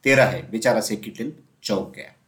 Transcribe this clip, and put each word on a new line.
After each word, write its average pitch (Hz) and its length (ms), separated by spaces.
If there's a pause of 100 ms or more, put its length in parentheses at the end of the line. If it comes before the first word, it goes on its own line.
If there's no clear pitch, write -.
तेरह 131 220
है। - 260
बेचारा 113 300
सेकी 107 300
टेल 139 220 (300)
चौंक 95 320
गया। - 200 (120)